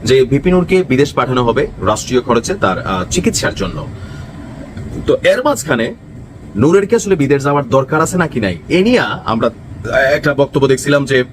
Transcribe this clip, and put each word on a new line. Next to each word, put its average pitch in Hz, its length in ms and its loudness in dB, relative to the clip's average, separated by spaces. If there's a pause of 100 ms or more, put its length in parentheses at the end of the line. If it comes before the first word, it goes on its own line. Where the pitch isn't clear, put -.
যে 131 200 4
ভিপি 143 260 0
নূরকে 185 320 2
বিদেশ 139 300 2
পাঠানো 127 320 0
হবে 120 220 0 (160)
রাষ্ট্রীয় 110 380 0
খরচে 117 340 0
তার, 95 320 -2
আহ, 92 240 -4
চিকিৎসার - 440 0
জন্য। 92 320 -6 (1200)
তো 139 180 2
এর 254 180 4
মাঝখানে 156 520 0 (640)
নূরের 175 300 4
কি 233 100 2
আসলে 196 200 2
বিদেশ 139 260 2
যাওয়ার 143 260 0
দরকার 135 320 2
আছে 160 160 0
নাকি 156 240 0
নাই, 92 180 -2 (100)
এ 180 140 2
নিয়ে 233 180 4 (240)
আমরা, 113 220 0
আহ, - 480 -6
একটা 143 400 2
বক্তব্য 139 320 2
দেখছিলাম 139 380 2
যে 127 280 2